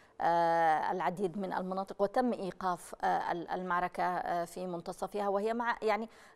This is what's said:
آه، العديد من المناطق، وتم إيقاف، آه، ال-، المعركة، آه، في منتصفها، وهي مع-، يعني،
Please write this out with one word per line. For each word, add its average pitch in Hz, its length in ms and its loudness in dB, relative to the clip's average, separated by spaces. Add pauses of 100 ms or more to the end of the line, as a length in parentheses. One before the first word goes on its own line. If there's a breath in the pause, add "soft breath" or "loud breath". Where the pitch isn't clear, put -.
(200 soft breath)
آه، 165 720 4
العديد 180 460 -2
من 185 140 -4
المناطق، 190 500 -2
وتم 233 300 2
إيقاف، 180 680 -4
آه، 190 40 0 (260)
ال-، 170 180 -4
المعركة، 180 520 0
آه، 175 420 0
في 180 220 -8
منتصفها، 185 640 -4
وهي 202 260 2
مع-، 233 280 0
يعني، 214 260 0 (280 loud breath)